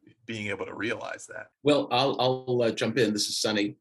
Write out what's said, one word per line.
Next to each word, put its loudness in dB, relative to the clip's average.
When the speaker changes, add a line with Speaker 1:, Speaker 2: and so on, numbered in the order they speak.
Speaker 1:
being -8
able -6
to -12
realize -6
that. -14
Speaker 2:
Well, 4
I'll, 2
I'll, 2
uh, 4
jump -2
in. 4
This 0
is -4
Sunny. 0